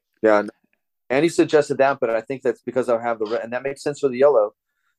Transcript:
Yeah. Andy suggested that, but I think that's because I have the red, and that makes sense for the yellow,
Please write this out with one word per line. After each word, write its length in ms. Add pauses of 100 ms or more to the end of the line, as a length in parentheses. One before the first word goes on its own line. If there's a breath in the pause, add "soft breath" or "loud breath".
(220)
Yeah. 220 (680)
Andy 200
suggested 480
that, 220
but 100
I 120
think 200
that's 200
because 280
I 120
have 180
the 60
red, 180
and 100
that 100
makes 200
sense 160
for 100
the 80
yellow, 380 (440)